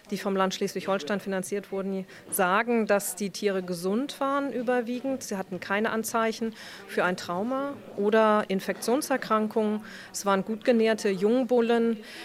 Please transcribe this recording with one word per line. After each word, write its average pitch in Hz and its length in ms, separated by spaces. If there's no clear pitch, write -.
die 202 60
vom 196 180
Land 190 180
Schleswig-Holstein 196 640
finanziert 190 520
wurden, 190 340
sagen, 214 560
dass 202 280
die 202 140
Tiere 190 340
gesund 190 560
waren 277 340
überwiegend. 247 680
Sie - 120
hatten 190 240
keine 208 300
Anzeichen 220 640
für 208 160
ein 180 140
Trauma 254 560
oder 214 500
Infektionserkrankungen. 214 1300
Es - 120
waren 190 200
gut 220 180
genährte 220 460
Jungbullen, 233 880